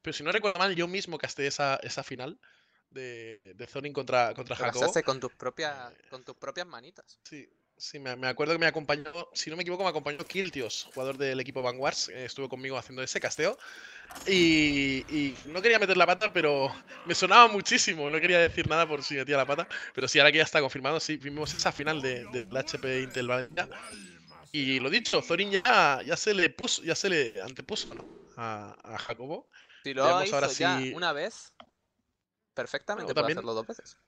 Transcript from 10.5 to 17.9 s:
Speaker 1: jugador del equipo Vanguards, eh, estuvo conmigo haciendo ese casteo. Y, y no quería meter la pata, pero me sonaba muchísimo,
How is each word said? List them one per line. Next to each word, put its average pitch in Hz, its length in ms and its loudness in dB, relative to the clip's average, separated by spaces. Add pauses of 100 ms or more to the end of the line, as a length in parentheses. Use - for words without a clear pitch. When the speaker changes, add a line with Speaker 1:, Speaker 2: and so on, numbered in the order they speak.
Speaker 1:
jugador 131 240 -6
del 135 220 -2
equipo 131 220 -6
Vanguards, 127 460 -2
eh, 127 160 -12
estuvo 131 240 -8
conmigo 131 300 -6
haciendo 127 240 -10
ese 151 180 -4
casteo. 160 380 -2 (680)
Y, 151 800 4 (100)
y 143 220 -2 (100)
no 160 140 -8
quería 226 180 6
meter 190 180 4
la 185 100 8
pata, 180 260 2
pero 147 420 2 (300)
me 170 100 0
sonaba 185 340 10
muchísimo, 196 600 0